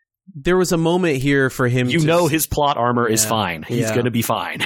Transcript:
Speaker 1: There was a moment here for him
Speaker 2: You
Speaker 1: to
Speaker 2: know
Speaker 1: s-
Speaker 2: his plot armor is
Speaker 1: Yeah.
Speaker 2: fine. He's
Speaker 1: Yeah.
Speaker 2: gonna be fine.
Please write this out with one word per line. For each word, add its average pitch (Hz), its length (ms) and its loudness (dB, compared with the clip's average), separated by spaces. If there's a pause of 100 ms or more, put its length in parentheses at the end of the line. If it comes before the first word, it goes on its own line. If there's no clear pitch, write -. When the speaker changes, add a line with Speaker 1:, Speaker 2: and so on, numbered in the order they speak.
(360)
Speaker 1:
There 170 220 0
was 185 140 0
a 180 60 2
moment 165 400 2
here 135 320 2
for 127 180 0
him 123 220 0
Speaker 2:
You 156 100 2
Speaker 1:
to 156 60 2
Speaker 2:
know 170 220 2
Speaker 1:
s- 135 40 0
Speaker 2:
his 156 160 0
plot 143 300 0
armor 120 300 2
is 110 160 0
Speaker 1:
Yeah. 110 60 -2
Speaker 2:
fine. 92 340 -2
He's 120 180 -4
Speaker 1:
Yeah. 110 140 -2
Speaker 2:
gonna 123 160 0
be 117 100 0
fine. 87 440 -4